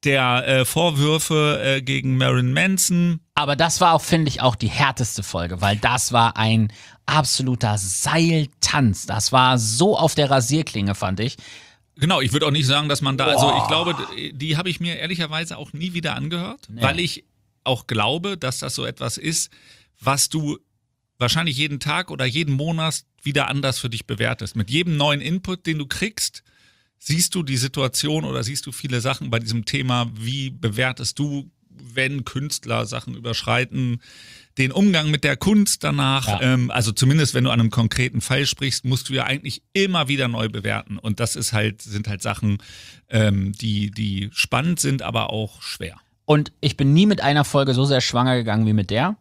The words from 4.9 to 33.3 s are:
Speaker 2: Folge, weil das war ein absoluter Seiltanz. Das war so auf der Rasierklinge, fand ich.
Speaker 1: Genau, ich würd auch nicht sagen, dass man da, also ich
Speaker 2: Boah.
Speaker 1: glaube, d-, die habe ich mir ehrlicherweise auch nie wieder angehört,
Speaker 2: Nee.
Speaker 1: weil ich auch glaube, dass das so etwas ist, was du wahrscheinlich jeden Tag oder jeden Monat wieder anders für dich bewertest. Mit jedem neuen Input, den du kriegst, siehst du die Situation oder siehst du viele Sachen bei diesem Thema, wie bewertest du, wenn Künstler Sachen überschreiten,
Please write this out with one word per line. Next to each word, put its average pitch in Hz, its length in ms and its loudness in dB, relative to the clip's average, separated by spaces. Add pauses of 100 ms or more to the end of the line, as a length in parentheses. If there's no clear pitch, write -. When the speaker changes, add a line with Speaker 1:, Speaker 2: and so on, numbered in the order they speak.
Speaker 2:
Folge, 87 360 -6
weil 101 160 2
das 120 380 0
war 117 240 4
ein 110 340 4 (340)
absoluter 127 720 0
Seiltanz. 147 1300 0
Das 107 260 -2
war 127 260 6
so 120 400 2
auf 160 180 2
der 143 140 2
Rasierklinge, 120 680 0
fand 95 240 -4
ich. 117 180 -4 (580)
Speaker 1:
Genau, 156 260 2
ich 127 120 0
würd 151 100 2
auch 147 80 2
nicht 143 160 2
sagen, 147 200 2
dass 143 140 0
man 135 160 0
da, 131 80 0
also 143 240 4
ich - 40 2 (100)
Speaker 2:
Boah. 110 40 -2
Speaker 1:
glaube, 170 280 0 (200)
d-, 151 180 -10
die 147 240 -2
habe 185 120 -4
ich 165 100 -4
mir 170 180 -4
ehrlicherweise 165 600 -6
auch - 160 -14
nie 175 200 -6
wieder 160 220 -2
angehört, 170 540 -6
Speaker 2:
Nee. 113 120 -8
Speaker 1:
weil 147 180 2
ich - 260 -4 (380)
auch 127 240 -2
glaube, 156 500 -2
dass 127 220 -6
das 135 160 -8
so 131 100 -6
etwas 120 320 -6
ist, - 320 -4 (500)
was 135 300 0
du 151 280 -4 (600)
wahrscheinlich 143 400 0
jeden 143 240 -2
Tag 160 300 -4
oder 135 140 -4
jeden 143 280 0
Monat 160 500 -2 (180)
wieder 143 280 0
anders 135 300 -2
für 127 100 -4
dich 113 160 -8
bewertest. 110 500 -4
Mit 104 140 -2
jedem 165 260 2
neuen 147 240 2
Input, 180 460 -4
den 160 120 -2
du 143 100 -4
kriegst, - 560 -6 (560)
siehst 165 360 -2
du 180 80 -2
die 135 140 -2
Situation 139 680 -2
oder 131 200 -4
siehst 135 220 -6
du - 60 -12
viele 127 300 -4
Sachen 135 280 -4
bei 117 100 0
diesem 113 260 -4
Thema, 123 500 -2
wie 131 360 -6
bewertest 123 680 -4
du, 143 320 -4 (180)
wenn 131 540 -4
Künstler 117 600 -4
Sachen 120 300 -10
überschreiten, 120 840 -2 (560)